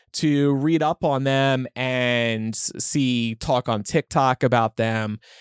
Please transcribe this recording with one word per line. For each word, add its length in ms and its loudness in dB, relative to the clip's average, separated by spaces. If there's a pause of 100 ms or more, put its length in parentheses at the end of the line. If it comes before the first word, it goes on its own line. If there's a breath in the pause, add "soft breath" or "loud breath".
(140 soft breath)
to 400 2
read 300 2
up 200 -2
on 200 0
them 420 2 (100)
and 800 -2
see 800 -2
talk 320 -2
on 140 0
TikTok 640 0
about 340 2
them. 420 -2 (220 loud breath)